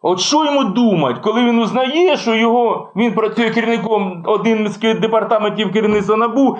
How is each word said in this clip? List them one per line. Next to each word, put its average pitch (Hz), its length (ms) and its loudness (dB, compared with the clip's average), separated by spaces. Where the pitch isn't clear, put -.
От 180 180 0
що 302 240 0
йому 285 200 0
думать, 190 540 0
коли 226 260 0
він 233 140 2
узнає, 262 580 0
що 226 180 -2
його, 226 640 0
він 226 180 0
працює 220 360 0
керівником, 214 760 -2
одним 214 420 0
з - 80 -8
ки-, 226 180 0
департаментів 214 800 0
керівництва 208 440 0
набу, 233 440 2